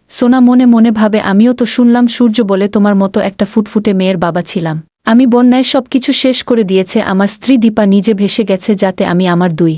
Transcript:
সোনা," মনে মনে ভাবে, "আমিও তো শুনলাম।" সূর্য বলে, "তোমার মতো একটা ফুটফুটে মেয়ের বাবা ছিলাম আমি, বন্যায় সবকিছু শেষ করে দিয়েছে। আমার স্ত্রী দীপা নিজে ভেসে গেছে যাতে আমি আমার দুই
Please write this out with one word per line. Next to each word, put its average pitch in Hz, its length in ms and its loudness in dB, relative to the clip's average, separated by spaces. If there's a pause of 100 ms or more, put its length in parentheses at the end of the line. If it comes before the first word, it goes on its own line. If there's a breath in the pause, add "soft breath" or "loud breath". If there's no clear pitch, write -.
সোনা," 254 300 0
মনে 247 260 4
মনে 226 260 2
ভাবে, 214 300 0
"আমিও 214 320 2
তো 247 120 -4
শুনলাম।" 240 420 2
সূর্য 233 340 0
বলে, 196 260 -2
"তোমার 208 280 0
মতো 196 240 0
একটা 202 260 -4
ফুটফুটে 208 480 -2
মেয়ের 185 240 -2
বাবা 170 240 -2
ছিলাম 165 400 -6 (240)
আমি, 240 220 4
বন্যায় 247 360 2
সবকিছু 262 500 -2
শেষ 262 300 -2
করে 233 200 0
দিয়েছে। 190 380 -2
আমার 196 260 0
স্ত্রী 254 300 -2
দীপা 220 280 0
নিজে 202 280 2
ভেসে 202 300 -2
গেছে 196 320 -2
যাতে 190 300 -2
আমি 175 220 0
আমার 175 280 0
দুই 160 220 0